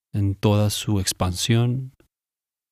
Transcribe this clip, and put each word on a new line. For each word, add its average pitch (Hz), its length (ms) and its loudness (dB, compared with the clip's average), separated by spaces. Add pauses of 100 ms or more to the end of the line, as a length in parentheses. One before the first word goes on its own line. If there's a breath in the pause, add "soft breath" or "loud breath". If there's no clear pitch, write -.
(140)
en 98 220 0
toda 104 340 2
su 104 300 -2
expansión. 117 960 -2 (800)